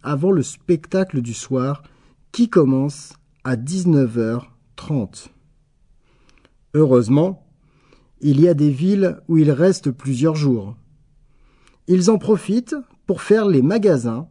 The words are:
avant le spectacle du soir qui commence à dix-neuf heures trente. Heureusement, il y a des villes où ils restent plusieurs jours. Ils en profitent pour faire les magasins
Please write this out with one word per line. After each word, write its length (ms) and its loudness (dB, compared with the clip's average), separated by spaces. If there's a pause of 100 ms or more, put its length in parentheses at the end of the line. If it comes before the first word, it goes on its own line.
avant 300 -2
le 120 2
spectacle 760 -4
du 120 -8
soir 500 -6 (480)
qui 180 0
commence 640 0 (300)
à 120 -4
dix-neuf 600 0
heures 380 -4 (200)
trente. 540 -8 (1400)
Heureusement, 720 2 (760)
il 200 2
y 60 6
a 60 4
des 160 2
villes 580 -2
où 100 2
ils 140 4
restent 400 0
plusieurs 440 -4
jours. 400 -2 (1120)
Ils 240 4
en 60 2
profitent 580 -2 (320)
pour 140 -4
faire 260 2
les 140 4
magasins 680 0